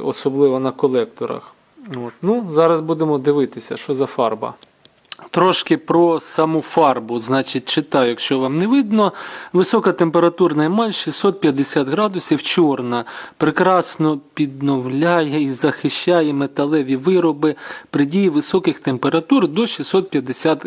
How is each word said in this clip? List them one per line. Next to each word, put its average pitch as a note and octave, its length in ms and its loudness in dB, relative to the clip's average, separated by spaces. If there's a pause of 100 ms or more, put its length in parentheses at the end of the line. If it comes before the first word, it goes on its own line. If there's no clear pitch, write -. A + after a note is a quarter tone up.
особливо C3+ 560 0
на C3 120 -2
колекторах. B2 840 -4 (340)
От. A#2+ 320 -12
Ну, G#3+ 300 0
зараз D#3+ 300 4
будемо D#3 360 0
дивитися, C3 600 -2
що - 160 -6
за C3 120 0
фарба. A2+ 480 -2 (760)
Трошки E3+ 480 2
про E3+ 420 2
саму D#3+ 420 0
фарбу, B2 580 0
значить, B2+ 500 -2
читаю, C#3 400 2
якщо C3 300 -2
вам C3 160 -2
не F3+ 120 0
видно. A3 460 2 (400)
Висока F#3 380 2
температурна E3+ 720 2
емаль, G#3 260 0
шістсот F#3+ 480 -2
п'ятдесят C#3 480 0
градусів, F3 540 -2
чорна. B2+ 640 0 (320)
Прекрасно D#3 840 2 (140)
підновляє C#3+ 1080 0
і C3+ 80 -2
захищає D3+ 840 0
металеві C#3 600 0
вироби D#3 600 2 (340)
при C#3+ 160 2
дії F#3 240 2
високих D3+ 500 0
температур E3 680 0
до F#3+ 200 -2
шістсот F#3 420 -2
п'ятдесят C#3+ 580 -2